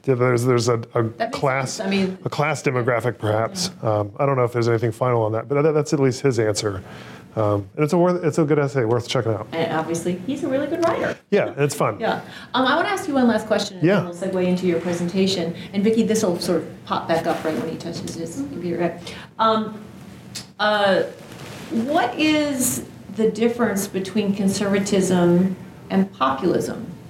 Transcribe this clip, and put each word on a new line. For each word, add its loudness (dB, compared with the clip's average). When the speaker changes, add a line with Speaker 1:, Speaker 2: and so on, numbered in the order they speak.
Speaker 1:
Yeah, 4
there's, 4
there's 4
a, 4
a 2
Speaker 2:
That -4
makes -4
Speaker 1:
class, 0
Speaker 2:
sense. -6
I -2
mean, 0
Speaker 1:
a -4
class -2
demographic, 0
perhaps. -2
Speaker 2:
Yeah. 2
Speaker 1:
Um, -4
I 2
don't 2
know 4
if 0
there's 2
anything 2
final 0
on 0
that, -4
but 2
that, 4
that's 0
at 0
least 2
his 2
answer. 0
Um, 0
and 0
it's 0
a 4
worth, 4
it's 0
a 4
good 2
essay, 0
worth 2
checking 0
out. -4
Speaker 2:
And -2
obviously, -2
he's -4
a -2
really 0
good -2
writer. 0
Speaker 1:
Yeah, 4
and -8
it's 2
fun. 0
Speaker 2:
Yeah. -2
Um, 2
I 4
wanna 2
ask -2
you -2
one 4
last 2
question, -2
and 2
Speaker 1:
Yeah. 6
Speaker 2:
then -4
we'll -8
segue -2
into 0
your 2
presentation. 0
And 0
Vicki, 4
this 2
will 2
sort 0
of -14
pop -4
back 2
up -2
right -2
when -4
he -8
touches -8
his -8
computer. -6
Right? -4
Um, 0
uh, 4
what 0
is 2
the 4
difference 0
between 0
conservatism 2
and 2
populism? 0